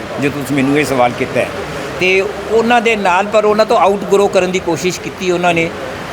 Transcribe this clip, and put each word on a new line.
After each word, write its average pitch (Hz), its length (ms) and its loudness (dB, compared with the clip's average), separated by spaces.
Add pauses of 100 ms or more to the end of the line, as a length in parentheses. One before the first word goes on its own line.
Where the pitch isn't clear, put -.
(200)
ਜੋ 139 80 0
ਤੁਸੀਂ 139 280 -4
ਮੈਨੂੰ 139 220 2
ਇਹ 151 60 2
ਸਵਾਲ 123 340 2
ਕੀਤਾ 127 220 -2
ਹੈ। 95 80 -2 (520)
ਤੇ 185 240 2 (260)
ਉਹਨਾਂ 233 300 4
ਦੇ 226 160 2
ਨਾਲ, 190 300 2
ਪਰ 214 180 2
ਉਹਨਾਂ 214 220 4
ਤੋਂ 220 120 2
ਆਊਟਗਰੋ 196 500 2
ਕਰਨ 185 220 2
ਦੀ 185 80 -2
ਕੋਸ਼ਿਸ਼ 175 420 -2
ਕੀਤੀ 180 300 -4
ਉਹਨਾਂ 175 240 2
ਨੇ। 165 160 0 (420)